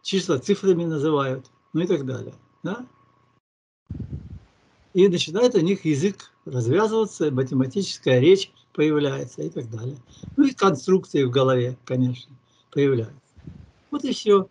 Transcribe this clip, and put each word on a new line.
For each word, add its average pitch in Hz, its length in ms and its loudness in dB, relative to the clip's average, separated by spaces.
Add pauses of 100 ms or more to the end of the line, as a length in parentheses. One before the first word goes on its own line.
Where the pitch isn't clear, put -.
числа 180 340 -2
цифрами 190 460 0
называют, 143 640 -2 (220)
ну 156 100 -2
и 180 60 -2
так 147 180 -2
далее, 113 280 -10 (280)
да? 220 240 -8 (2000)
И 190 140 4
начинает 196 480 0
у 175 40 4
них 190 240 -2
язык 156 460 -2 (140)
развязываться, 165 880 -2
математическая 131 880 0
речь 185 320 4 (200)
появляется 147 680 -2
и 165 80 -8
так 139 180 -10
далее. 117 300 -12 (380)
Ну 285 80 4
и 269 100 0
конструкции 185 680 2
в 123 60 -2
голове, 127 540 2
конечно, 127 500 -4 (360)
появляются. 131 500 0 (680)
Вот 285 140 -6
и 254 80 -4
всё. 196 380 2